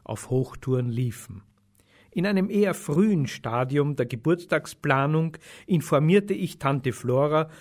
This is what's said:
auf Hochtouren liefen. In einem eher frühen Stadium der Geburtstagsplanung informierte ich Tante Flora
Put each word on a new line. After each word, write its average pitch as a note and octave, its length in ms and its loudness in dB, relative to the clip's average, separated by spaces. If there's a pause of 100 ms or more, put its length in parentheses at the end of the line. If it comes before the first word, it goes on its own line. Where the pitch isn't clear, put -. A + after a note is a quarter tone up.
auf - 260 -10
Hochtouren B2+ 600 -2
liefen. A2+ 520 -6 (720)
In F3+ 100 0
einem G3 220 0
eher G3+ 260 2
frühen E3 520 2
Stadium C3 720 -2
der B2 100 0
Geburtstagsplanung D#3 1300 0 (300)
informierte F3 680 4
ich - 280 -4
Tante C3+ 320 0
Flora D3 560 0 (120)